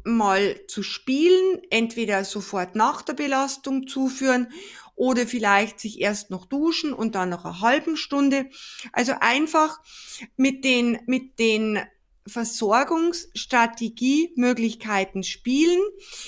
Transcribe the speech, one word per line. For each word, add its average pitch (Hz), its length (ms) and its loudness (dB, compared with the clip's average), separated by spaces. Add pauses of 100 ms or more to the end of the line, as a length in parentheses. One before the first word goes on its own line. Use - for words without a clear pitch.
mal 202 640 2
zu - 140 -6
spielen, 359 800 2 (100)
entweder 226 540 0
sofort 190 520 -6
nach 240 260 2
der 294 120 -6
Belastung 269 720 -2
zuführen 262 640 0 (420)
oder 247 320 2
vielleicht 220 540 2
sich 214 200 -10
erst 208 300 -2
noch 185 160 -10
duschen 302 460 -2
und 220 220 -4
dann 185 160 -2
nach 175 140 -8
einer 175 160 -10
halben 302 360 2
Stunde. 277 500 0 (460)
Also 262 280 0
einfach 311 600 2 (560)
mit 269 280 0
den, 240 420 2
mit 254 320 -4
den 220 420 2 (460)
Versorgungsstrategiemöglichkeiten 233 3000 0
spielen, 330 560 2 (480)